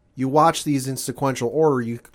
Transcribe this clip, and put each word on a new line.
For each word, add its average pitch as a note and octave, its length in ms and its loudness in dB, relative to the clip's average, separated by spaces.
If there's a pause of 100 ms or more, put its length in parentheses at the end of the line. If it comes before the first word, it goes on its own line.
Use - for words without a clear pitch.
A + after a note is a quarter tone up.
(140)
you C3 140 -4
watch D#3 360 4
these C#3 220 -2
in C3 120 -6
sequential B2+ 500 -2
order, C#3+ 320 2
you, A#2 180 -6 (160)